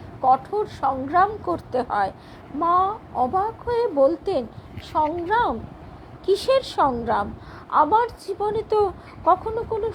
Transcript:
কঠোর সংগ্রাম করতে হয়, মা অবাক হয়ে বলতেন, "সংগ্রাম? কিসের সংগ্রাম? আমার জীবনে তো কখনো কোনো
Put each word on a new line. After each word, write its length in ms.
কঠোর 460
সংগ্রাম 480
করতে 380
হয়, 300
মা 380
অবাক 540
হয়ে 180
বলতেন, 580
"সংগ্রাম? 640
কিসের 380
সংগ্রাম? 720
আমার 380
জীবনে 500
তো 220
কখনো 440
কোনো 260